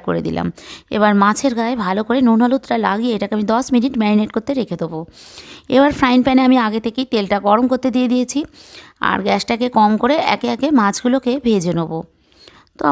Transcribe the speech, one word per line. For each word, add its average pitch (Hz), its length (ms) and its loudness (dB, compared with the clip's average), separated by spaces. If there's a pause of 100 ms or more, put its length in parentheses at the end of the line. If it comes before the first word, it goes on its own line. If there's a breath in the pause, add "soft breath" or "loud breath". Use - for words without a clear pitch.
করে 170 140 -4
দিলাম। 165 260 -4 (480 loud breath)
এবার 208 200 2
মাছের 208 400 2
গায়ে 233 200 -4 (100)
ভালো 190 180 -2
করে 240 180 -2
নুন 226 200 4
হলুদটা 247 360 0
লাগিয়ে 220 380 -2
এটাকে 202 200 -6
আমি 214 180 -2
দশ 247 180 -2
মিনিট 254 300 2
ম্যারিনেট 208 300 2
করতে 226 220 -6
রেখে 220 280 -4
দেবো। 160 180 -8 (720 loud breath)
এবার 277 300 4
ফ্রাইং 254 240 4
প্যানে 262 240 4
আমি 262 100 4 (100)
আগে 214 180 -4
থেকেই 247 260 -4
তেলটা 202 280 0
গরম 208 280 2
করতে 254 280 -2
দিয়ে 254 120 2
দিয়েছি, 247 320 -2 (680 loud breath)
আর - 140 0
গ্যাসটাকে 208 440 -2 (100)
কম 214 200 4
করে 262 180 0 (180)
একে 240 220 -4
একে 254 120 -4 (120)
মাছগুলোকে 240 520 0 (120)
ভেজে 185 300 0
নেবো। 165 260 -4 (760 soft breath)
তো - 60 -14 (100)